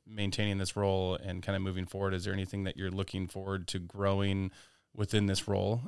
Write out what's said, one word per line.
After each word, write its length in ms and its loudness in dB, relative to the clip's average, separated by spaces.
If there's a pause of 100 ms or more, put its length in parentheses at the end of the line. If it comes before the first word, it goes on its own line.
maintaining 520 0
this 180 -2
role 380 2
and 280 -6
kinda 180 0
moving 260 -2
forward, 260 -2
is 120 -2
there 100 -2
anything 300 -2
that 120 -4
you're 140 -4
looking 360 -2
forward 420 -4
to 100 -4
growing 720 2 (440)
within 320 4
this 220 2
role 400 2